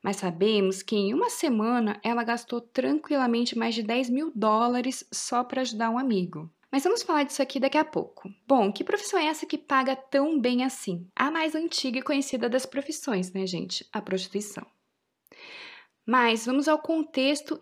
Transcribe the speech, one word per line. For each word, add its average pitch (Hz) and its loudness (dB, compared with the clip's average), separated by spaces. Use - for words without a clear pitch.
mas 190 -2
sabemos 190 2
que - -2
em 202 2
uma 440 2
semana 233 0
ela 233 0
gastou 233 -4
tranquilamente 254 0
mais 226 0
de 226 -2
dez 240 0
mil 294 0
dólares 240 2
só - -2
pra 254 -4
ajudar 226 -2
um 233 0
amigo. 180 -2
Mas 277 0
vamos 427 2
falar 302 2
disso 277 -2
aqui 269 -2
daqui 269 2
a 311 4
pouco. - -6
Bom, 226 4
que - -6
profissão 403 -2
é 311 2
essa 311 -2
que 311 -4
paga 262 0
tão 277 0
bem 247 2
assim? 180 -4
A - 2
mais 320 -2
antiga 311 -2
e - -2
conhecida 269 0
das 247 0
profissões, 233 -4
né, 190 -2
gente? 180 -6
A 214 -4
prostituição. 196 -6
Mas 233 4
vamos 277 2
ao 302 4
contexto 302 0